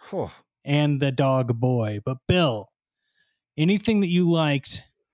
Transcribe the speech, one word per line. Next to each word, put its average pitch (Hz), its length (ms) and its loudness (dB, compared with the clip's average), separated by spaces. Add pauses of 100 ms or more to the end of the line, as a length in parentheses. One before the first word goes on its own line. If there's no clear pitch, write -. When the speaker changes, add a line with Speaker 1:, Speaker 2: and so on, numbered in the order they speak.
Speaker 1:
Whew. 156 220 -6 (340)
Speaker 2:
and 147 340 0
the 139 140 -2
dog 127 480 0
Boy. 117 420 0
But 131 140 -6 (100)
Bill, 139 440 0 (880)
anything 202 420 2
that 185 80 0
you 175 220 2
liked 151 540 -2 (300)